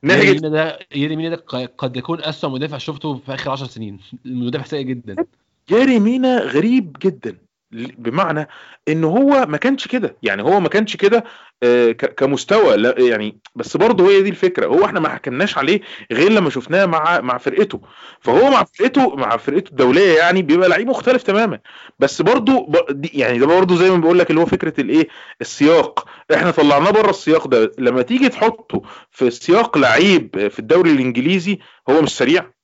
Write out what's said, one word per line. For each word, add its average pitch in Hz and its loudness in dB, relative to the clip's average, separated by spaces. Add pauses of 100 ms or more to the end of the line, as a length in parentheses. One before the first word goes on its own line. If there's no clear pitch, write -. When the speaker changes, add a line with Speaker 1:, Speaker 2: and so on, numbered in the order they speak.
Speaker 1:
ناحية 143 2
Speaker 2:
ييري 151 4
مينا 160 -4
ده، 156 -2 (160)
ييري 147 -4
مينا 165 -6
ده 165 -18
ق-، 127 -10
قد 127 -8
يكون 147 -8
اسوأ 151 -6
مدافع 139 -8
شفته 143 -10
في 135 -10
اخر 135 -8
عشر 135 -8
سنين. 101 -14 (260)
المدافع 123 -6
سيء 147 -8
جدا. 123 -10 (540)
Speaker 1:
ييري 247 2
مينا 247 0
غريب 196 -2
جدا، 123 -4 (360)
ل-، 117 -14
بمعنى 151 -4 (400)
ان 160 -2
هو 262 2
ما 151 -4
كانش 269 -4
كده، 226 -6
يعني 101 -4
هو 185 2
ما 165 -2
كانش 208 -2
كده، 220 2 (380)
آه، 120 4
ك-، - -6
كمستوى، 139 2
لا، 117 0
يعني 110 0 (200)
بس 117 -10
برضه 190 4
هي 196 4
دي 196 0
الفكره، 180 -2
هو 156 2
احنا 190 -2
ما 151 -2
حكمناش 143 -6
عليه 165 0 (320)
غير 160 2
لما 185 2
شفناه 170 -2
مع، 165 0
مع 123 -4
فرقته، - -2 (400)
فهو 196 4
مع 220 2
فرقته، 254 -2
مع 117 -2
فرقته 139 -4
الدوليه 151 4
يعني 180 2
بيبقى 175 2
لعيب 202 0
مختلف 254 0
تماما، 202 -2 (400)
بس - -2
برضه 175 2
ب-، 156 0
دي، 143 -8
يعني 123 -2
ده 131 2
برضه 180 4
زي 185 4
ما 185 2
بقول 170 2
لك 170 2
اللي 165 2
هو 170 2
فكره 160 -4
الايه، 151 0 (320)
السياق، - 0 (260)
احنا 165 0
طلعناه 147 2
بره 208 2
السياق 156 0
ده، 113 2
لما 127 0
تيجي 254 0
تحطه - -4 (280)
في 123 0
سياق 180 0
لعيب 127 2
في - -8
الدوري 160 2
الانجليزي، 143 -2 (320)
هو 156 4
مش 151 -4
سريع 143 0 (180)